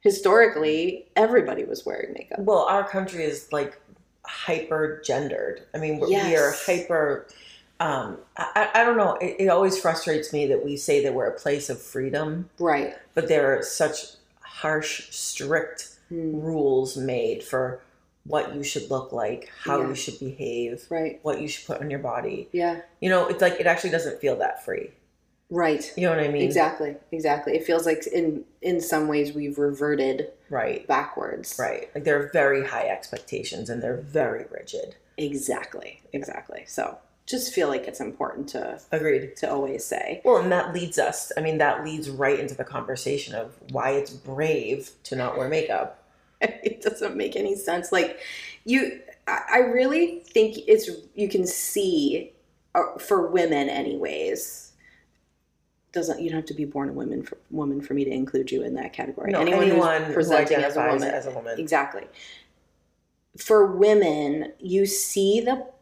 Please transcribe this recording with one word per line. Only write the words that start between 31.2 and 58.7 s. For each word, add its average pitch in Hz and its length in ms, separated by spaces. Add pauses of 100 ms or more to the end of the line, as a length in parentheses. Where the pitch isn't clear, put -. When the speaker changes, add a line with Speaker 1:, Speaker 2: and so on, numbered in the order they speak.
Speaker 2:
Right. - 360
Like, 147 100
there 151 140
are 143 140
very 139 340
high - 220
expectations - 800
and 120 140
they're 117 180
very 139 500
rigid. - 440 (240)
Speaker 1:
Exactly. - 840
Speaker 2:
Yeah. - 160
Speaker 1:
Exactly. - 460
So - 300 (300)
just - 260
feel 165 160
like 131 180
it's - 140
important 139 480
to - 300 (140)
Speaker 2:
Agreed. 143 440
Speaker 1:
to - 140
always 139 340
say. - 400
Speaker 2:
Well, 233 140
and 180 140
that 175 220
leads 170 240
us, - 380
I 156 60
mean, 156 160
that 147 260
leads 151 240
right 139 300
into - 160
the 131 100
conversation 135 720
of 113 240 (120)
why 131 200
it's 139 200
brave 135 840 (120)
to - 120
not 123 200
wear 131 120
makeup. 156 500
Speaker 1:
<laughs> - 60 (360)
It - 420
doesn't - 340
make - 180
any 202 220
sense. 175 340
Like, - 300 (440)
you, 262 360 (260)
I, - 140 (140)
I 240 40
really 262 640
think 220 320 (120)
it's, 214 200 (280)
you 202 120
can 185 200
see, - 840 (440)
uh, - 220
for 185 280
women 156 420
anyways, - 1040 (1200)
doesn't, 170 300
you 165 100
don't 160 80
have 156 80
to 143 80
be 151 100
born 139 260
a - 20
woman 127 320
for, - 140 (120)
woman 143 300
for 139 140
me 139 100
to 135 80
include 131 400
you 131 100
in 123 120